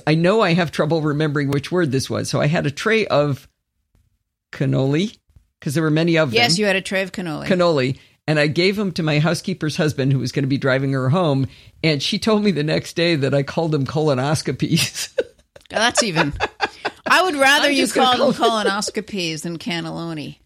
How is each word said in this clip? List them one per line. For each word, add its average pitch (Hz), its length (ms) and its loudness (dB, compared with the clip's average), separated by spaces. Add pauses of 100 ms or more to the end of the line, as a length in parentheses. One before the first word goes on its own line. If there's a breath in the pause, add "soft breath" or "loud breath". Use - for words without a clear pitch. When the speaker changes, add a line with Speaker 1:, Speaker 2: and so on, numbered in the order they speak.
Speaker 1:
I 151 80 2
know 180 280 4
I 175 120 2
have 170 180 0
trouble 160 300 0
remembering 147 480 0
which 139 220 -2
word 170 200 0
this 135 160 -2
was. 110 220 -4
So 139 100 0
I 135 60 2
had 156 220 0
a 139 40 0
tray 220 360 0
of 143 400 0 (1040)
cannoli, 139 680 0 (420)
'cause 151 140 -4
there 160 80 2
were 156 80 2
many 160 280 2
of 156 160 2
Speaker 2:
Yes, 233 200 2
Speaker 1:
them. 180 80 0
Speaker 2:
you 208 60 2
had 190 80 2
a 190 60 -2
tray 190 200 -4
of 185 100 -6
cannoli. 151 360 -8
Speaker 1:
Cannoli. 160 500 2 (300 soft breath)
And 156 100 0
I 147 100 4
gave 175 280 2
them 196 180 -4
to - 100 -4
my 151 160 0
housekeeper's 165 580 -2
husband, 139 360 0
who 135 60 2
was 123 120 -4
gonna 139 160 -2
be 135 120 0
driving 135 340 0
her 131 160 0
home. 143 380 2 (360 loud breath)
And 156 200 0
she - 160 -2
told 214 240 2
me 208 80 4
the 147 120 -2
next 160 320 -2
day 170 200 2
that 135 180 0
I 143 80 2
called 160 300 -4
them 139 160 0
colonoscopies. 147 1200 -2 (340)
<laughs> - 260 -20
Speaker 2:
That's - 340 0
even. 160 300 0 (760 loud breath)
I 320 160 4
would 359 120 0
rather 277 340 4
Speaker 1:
I'm 285 40 0
Speaker 2:
you 269 80 2
Speaker 1:
just 240 140 0
gonna 254 220 4
Speaker 2:
call 262 140 2
them - 40 -4
Speaker 1:
call 226 280 0
Speaker 2:
colonoscopies 196 800 -4
than 170 160 -6
cannelloni. 165 760 -8 (100)